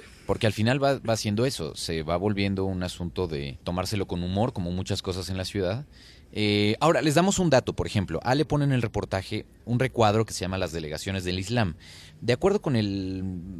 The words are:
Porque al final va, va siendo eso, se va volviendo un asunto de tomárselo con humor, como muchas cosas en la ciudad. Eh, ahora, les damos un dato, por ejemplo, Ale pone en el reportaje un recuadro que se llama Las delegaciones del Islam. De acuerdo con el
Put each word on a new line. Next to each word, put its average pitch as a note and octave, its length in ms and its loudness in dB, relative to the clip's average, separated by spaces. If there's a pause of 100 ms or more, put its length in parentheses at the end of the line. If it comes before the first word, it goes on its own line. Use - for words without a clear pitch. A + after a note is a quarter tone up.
(260)
Porque G2 220 0
al G#2 60 2
final B2+ 300 2
va, C#3 140 4
va A2+ 180 0
siendo A2 300 0
eso, E2 300 -4
se D#2+ 260 -4
va E2 160 0
volviendo G2 480 0
un F#2 160 -2
asunto F2+ 460 -4
de C#2+ 360 -6
tomárselo F#2 440 -2
con F2 160 -4
humor, G2 280 0
como F2 200 -4
muchas F#2+ 320 -4
cosas F#2 260 -6
en F#2+ 80 -4
la F#2 80 -4
ciudad. G2+ 400 -2 (520)
Eh, G#2 440 4
ahora, D3+ 200 4
les D3 140 2
damos F#3 240 4
un F3 100 2
dato, B2 260 4
por E2 120 -2
ejemplo, E2 360 0
Ale C#3 200 2
pone D3 220 0
en C#3 80 2
el B2 80 2
reportaje G2+ 640 -4 (180)
un A#2 160 0
recuadro A2 460 4
que - 80 -8
se - 80 -6
llama F#2+ 160 -2
Las F2 160 -2
delegaciones E2+ 500 -6
del F2+ 160 -2
Islam. G2+ 360 0 (440)
De A#2 140 0
acuerdo G3 280 2
con C#3+ 140 0
el G2 480 -2 (360)